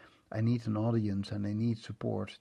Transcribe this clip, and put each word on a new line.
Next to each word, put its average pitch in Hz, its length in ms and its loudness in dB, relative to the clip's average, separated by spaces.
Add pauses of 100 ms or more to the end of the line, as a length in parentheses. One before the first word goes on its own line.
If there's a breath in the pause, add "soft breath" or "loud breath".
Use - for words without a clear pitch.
(320 loud breath)
I 110 100 0
need 117 260 2
an 107 100 0
audience 107 540 2
and 104 160 -2
I 104 60 0
need 113 260 0
support 110 600 -6